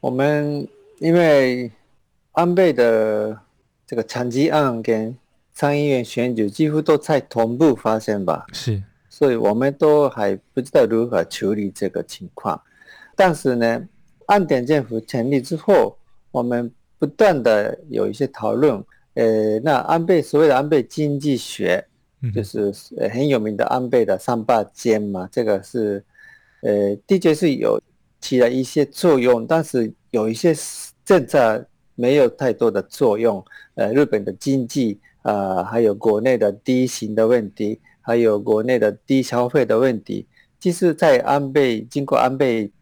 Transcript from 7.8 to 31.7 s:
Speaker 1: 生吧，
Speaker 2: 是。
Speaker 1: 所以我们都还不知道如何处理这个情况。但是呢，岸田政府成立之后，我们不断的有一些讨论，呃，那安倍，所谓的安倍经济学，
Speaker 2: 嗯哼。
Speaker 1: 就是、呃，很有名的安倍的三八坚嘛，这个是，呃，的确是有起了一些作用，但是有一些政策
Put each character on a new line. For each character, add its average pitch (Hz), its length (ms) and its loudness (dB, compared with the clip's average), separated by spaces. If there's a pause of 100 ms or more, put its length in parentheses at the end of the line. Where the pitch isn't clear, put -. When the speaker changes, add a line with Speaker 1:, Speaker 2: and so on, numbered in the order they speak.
Speaker 1:
生 104 260 -4
吧， 82 300 -4
Speaker 2:
是。 104 280 -4 (280)
Speaker 1:
所 143 200 2
以 120 60 0
我 113 160 2
们 127 220 0
都 147 340 4
还 104 260 -2 (200)
不 131 80 -2
知 123 80 -10
道 131 180 4
如 113 180 0
何 107 160 0
处 98 300 -4
理 104 180 -4
这 - 200 -8
个 - 140 -6
情 - 280 -16
况。 - 260 -6 (560)
但 185 200 2
是 135 220 -2
呢， 117 300 -2 (380)
岸 202 220 2
田 127 180 0
政 143 180 0
府 113 200 -6
成 123 280 -4
立 143 80 2
之 131 160 -6
后， 147 440 2 (320)
我 123 120 -4
们 120 300 -4 (260)
不 - 60 -2
断 151 380 0
的 107 360 0 (120)
有 104 180 -4
一 101 40 -8
些 131 160 -4
讨 107 260 -6
论， 120 280 0 (320)
呃， 110 460 0
那 143 160 0
安 165 280 0
倍， 170 160 2
所 147 200 0
谓 160 80 6
的 131 80 4
安 147 120 0
倍 147 140 2
经 143 380 -4
济 143 160 0
学， 92 500 -4 (340)
Speaker 2:
嗯 120 120 -6
哼。 - 20 -8
Speaker 1:
就 110 80 -2
是、 101 320 -4 (220)
呃， - 140 -2
很 131 180 -2
有 135 100 2
名 107 180 -4
的 117 100 0
安 - 220 -2
倍 120 160 2
的 95 140 -2
三 120 240 -4
八 110 220 2
坚 110 360 0
嘛， 95 300 -6
这 123 140 -2
个 101 180 0
是， 104 420 -4 (580)
呃， 208 340 0 (100)
的 196 100 2
确 170 160 2
是 151 220 0
有 53 260 -2 (400)
起 127 200 0
了 120 100 6
一 131 100 -2
些 139 240 0
作 151 360 2
用， 120 260 2
但 160 160 0
是 117 300 -4 (180)
有 110 180 -2
一 113 60 -4
些 170 180 2 (520)
政 175 200 4
策 120 400 2 (300)